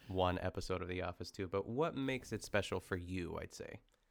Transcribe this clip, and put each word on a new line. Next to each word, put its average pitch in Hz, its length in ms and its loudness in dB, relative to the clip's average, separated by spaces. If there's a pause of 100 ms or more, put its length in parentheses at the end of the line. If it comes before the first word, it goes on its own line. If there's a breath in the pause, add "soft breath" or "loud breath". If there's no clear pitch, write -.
one 90 340 6
episode 90 400 0
of 90 60 -4
The 90 160 -2
Office, 87 260 -6
too. 95 180 -4
But 98 200 2
what 147 280 0
makes 131 360 -2
it 107 120 -2
special 95 360 2
for - 160 -4
you, 87 440 -2
I'd - 140 -8
say? - 260 -10 (320)